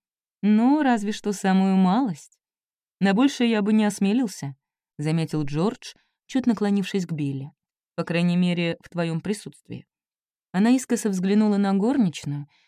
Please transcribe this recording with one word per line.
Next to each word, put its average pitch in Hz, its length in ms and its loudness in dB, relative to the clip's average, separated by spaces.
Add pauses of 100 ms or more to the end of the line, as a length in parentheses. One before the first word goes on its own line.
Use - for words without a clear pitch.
(480)
«Ну, 240 360 4
разве 226 280 0
что 208 220 -4
самую 190 420 2
малость. 190 640 0 (600)
На 196 160 2
большее 254 340 2
я 214 140 0
бы 214 100 0
не 220 100 4
осмелился», — 196 720 -2 (440)
заметил 156 440 -2
Джордж, 156 500 -4 (340)
чуть 254 180 -2
наклонившись 202 640 0
к - 60 -8
Билли. 143 380 -6 (440)
«По 170 80 -4
крайней 175 340 0
мере, 175 440 0
в - 80 -20
твоём 165 320 -4
присутствии». - 640 -10 (640)
Она 208 180 2
искоса 247 400 0
взглянула 202 480 2
на 196 160 0
горничную, 190 760 -2 (200)